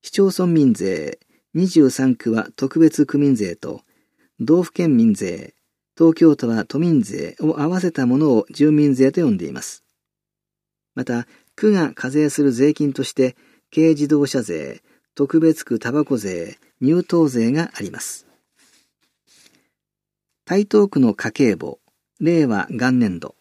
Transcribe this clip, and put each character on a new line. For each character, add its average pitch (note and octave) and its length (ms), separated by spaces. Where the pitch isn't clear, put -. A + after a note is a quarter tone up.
市 - 60
町 G3 160
村 F#3 200
民 D3 280
税、 F2 460
二 F3+ 140
十 D#3 200
三 C3 280
区 A2+ 160
は A2 240
特 C3+ 240
別 D#3 260
区 C#3+ 120
民 C#3+ 180
税 F#2+ 180
と、 - 280
道 D#3+ 240
府 - 80
県 D#3+ 240
民 A2+ 180
税、 F2+ 400
東 E3 200
京 D#3+ 180
都 B2 140
は A2+ 160
都 C#3 160
民 D#3+ 220
税 - 380
を D#3 200
合 D3 80
わ F#3 120
せ F3+ 120
た C#3 120
も B2+ 140
の D3 140
を A2+ 180
住 D3+ 220
民 D3 220
税 C3 180
と F3 120
呼 C3+ 60
ん G2+ 60
で F2 100
い C#2+ 60
ま B1+ 100
す。 - 220
ま B2+ 80
た、 A#2+ 240
区 G#3+ 160
が F3 240
課 B2+ 160
税 D3 200
す D3 120
る C#3+ 80
税 C3+ 240
金 D3 180
と C3+ 120
し - 80
て、 B2+ 240
軽 D#3+ 180
自 D3 180
動 C#3+ 180
車 C3 160
税、 D2+ 400
特 C#3+ 240
別 D#3+ 240
区 A#2 160
タ A#2+ 140
バ D3 120
コ C3+ 120
税、 F#2 420
入 E3 280
湯 E3 200
税 A#2+ 240
が D#3+ 200
あ - 80
り F#2+ 120
ま - 80
す。 - 260
台 G3+ 200
東 G3+ 260
区 - 80
の A#2 160
家 - 160
計 A#2+ 240
簿、 D2+ 240
令 D#3+ 280
和 G#2 240
元 B2 280
年 F#2+ 220
度。 - 200